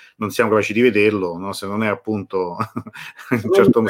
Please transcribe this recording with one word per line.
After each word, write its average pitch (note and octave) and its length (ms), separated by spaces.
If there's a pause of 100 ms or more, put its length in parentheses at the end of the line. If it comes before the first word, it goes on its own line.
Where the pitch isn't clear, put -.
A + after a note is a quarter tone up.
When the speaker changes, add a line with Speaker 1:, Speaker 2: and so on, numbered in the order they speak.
(160)
Speaker 1:
non G#2 140
siamo A2 200
capaci G#2 240
di A#2 80
vederlo, G#2 560
no? F#2+ 160
Se G2 120
non G#2 160
è A2 40
appunto G2 720
<laughs> - 720
in A#2+ 140
un A2 100
certo B2+ 240
Speaker 2:
Allora, A2 120